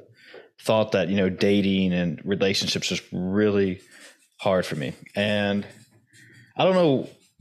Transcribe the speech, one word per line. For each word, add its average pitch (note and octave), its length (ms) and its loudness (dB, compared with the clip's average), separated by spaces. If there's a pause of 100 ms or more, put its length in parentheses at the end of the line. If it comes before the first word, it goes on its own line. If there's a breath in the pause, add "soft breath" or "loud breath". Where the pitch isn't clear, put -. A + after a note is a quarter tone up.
(600 loud breath)
thought A2 320 2
that, F#2 160 0
you G2 60 -2
know, F#2+ 140 2
dating F#2+ 640 2
and F2 300 -2
relationships G2 680 -2
is - 100 -4 (100)
really F#2+ 680 0 (580 loud breath)
hard F#2 260 0
for - 100 -8
me. C2+ 180 -6 (220)
And G2+ 500 0 (880 loud breath)
I - 80 0
don't F#3 120 4
know, D3 340 2 (320)